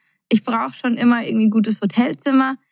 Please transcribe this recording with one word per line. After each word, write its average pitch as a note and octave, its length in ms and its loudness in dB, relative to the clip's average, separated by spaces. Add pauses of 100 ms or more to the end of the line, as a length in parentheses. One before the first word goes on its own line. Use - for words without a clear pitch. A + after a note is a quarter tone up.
(300)
Ich A3 140 2
brauch A#3+ 300 -4
schon A#3+ 240 -2
immer A#3+ 280 2
irgendwie A3 200 2
ein G#3+ 40 4
gutes G#3+ 300 0
Hotelzimmer, C4 800 0 (140)